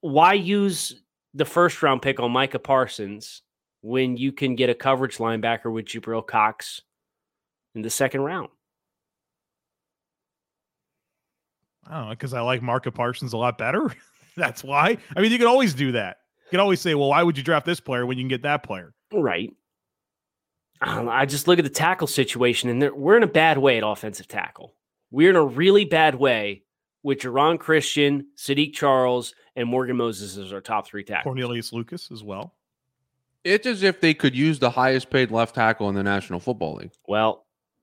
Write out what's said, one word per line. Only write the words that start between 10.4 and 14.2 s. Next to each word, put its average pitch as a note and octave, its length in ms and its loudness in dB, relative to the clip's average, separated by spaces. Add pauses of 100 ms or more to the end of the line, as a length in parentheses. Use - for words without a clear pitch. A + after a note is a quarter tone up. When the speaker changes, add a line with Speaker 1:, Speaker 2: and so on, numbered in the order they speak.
Speaker 2:
I D#3+ 120 -12
don't A2+ 100 -10
know, A2+ 80 -10
'cause B2+ 160 -10
I B2+ 80 -4
like A#2+ 220 0
Micah B2 300 -2
Parsons B2 400 -4
a A#2+ 40 -6
lot A#2+ 220 -2
better. F3 360 -2 (200)
<laughs> - 220 -20